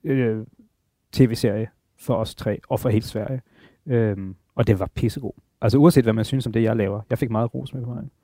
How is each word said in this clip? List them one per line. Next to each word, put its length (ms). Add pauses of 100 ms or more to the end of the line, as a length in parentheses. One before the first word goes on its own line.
øh, 420 (640)
T 80
V-serie 480 (320)
for 140
os 200
tre, 240 (100)
og 120
for 80
hele 160
Sverige. 360 (460)
Øhm, 480 (200)
og 120
det 120
var 160
pissegod. 380 (280)
Altså 180
uanset 260
hvad 80
man 120
synes 220
om 60
det, 100
jeg 140
laver, 240 (100)
jeg 80
fik 120
meget 240
ros 200
med 80
på 80
vejen. 200 (120)